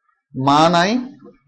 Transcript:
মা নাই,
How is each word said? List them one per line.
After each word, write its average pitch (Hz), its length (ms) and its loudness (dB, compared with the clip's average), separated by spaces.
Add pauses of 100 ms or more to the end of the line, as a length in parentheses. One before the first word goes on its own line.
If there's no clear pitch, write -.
(440)
মা 147 240 2
নাই, 180 300 0 (500)